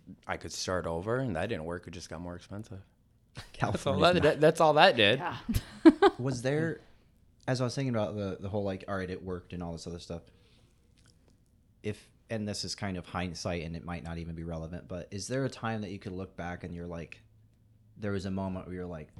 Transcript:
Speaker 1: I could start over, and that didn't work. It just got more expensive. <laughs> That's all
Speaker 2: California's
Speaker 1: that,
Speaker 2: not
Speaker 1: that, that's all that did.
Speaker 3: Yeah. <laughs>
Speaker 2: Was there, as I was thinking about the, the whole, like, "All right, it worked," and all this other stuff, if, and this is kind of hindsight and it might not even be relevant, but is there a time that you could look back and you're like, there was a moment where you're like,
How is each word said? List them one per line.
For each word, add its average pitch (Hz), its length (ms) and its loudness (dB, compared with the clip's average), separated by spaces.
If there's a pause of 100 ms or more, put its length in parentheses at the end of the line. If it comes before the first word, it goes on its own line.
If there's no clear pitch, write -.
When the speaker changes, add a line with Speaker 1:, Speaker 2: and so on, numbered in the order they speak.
(260)
Speaker 1:
I 87 120 -4
could 82 160 -12
start 90 340 -2
over, 92 300 -2
and 123 180 -2
that 87 120 0
didn't 85 180 -6
work. 85 220 -8
It - 40 -12
just 87 180 -12
got 82 120 -10
more 87 140 -8
expensive. 98 440 -14 (300)
<laughs> - 260 -20
That's - 500 -4
all 139 80 2
Speaker 2:
California's 147 80 2
Speaker 1:
that, 175 140 8
Speaker 2:
not 156 80 4
Speaker 1:
that, 147 180 4
that's 160 200 8
all 156 120 8
that 165 240 8
did. 110 220 8
Speaker 3:
Yeah. 175 180 -6 (400)
<laughs> - 400 8
Speaker 2:
Was 123 240 -2
there, 147 400 0 (640)
as 131 140 2
I 139 40 2
was 113 100 -4
thinking 131 180 0
about 104 220 0
the, 98 240 -2
the 95 100 -6
whole, 101 140 0
like, 95 240 -2
"All 98 100 -2
right, 92 120 -4
it 92 120 -6
worked," 90 320 -8
and 87 80 -6
all 85 120 -6
this 82 120 -10
other 85 140 -8
stuff, 85 240 -10 (1600)
if, - 260 -6 (220)
and 107 160 -4
this 101 180 -4
is 90 80 -6
kind 98 240 -4
of 87 80 -8
hindsight 87 580 -4
and 82 120 -6
it - 100 -10
might 87 180 -6
not 82 140 -8
even 82 160 -8
be 82 100 -8
relevant, 82 440 -8
but 90 240 -8
is 98 160 -8
there 131 180 0
a 123 40 -2
time 113 320 -4
that 95 100 -6
you 98 80 -8
could 95 140 -10
look 92 220 -8
back 87 280 -8
and 87 100 -10
you're 87 140 -8
like, 85 340 -10 (760)
there 104 140 -4
was 95 140 -2
a 98 60 -2
moment 95 340 -4
where 90 100 -8
you're 90 100 -6
like, 80 240 -10 (100)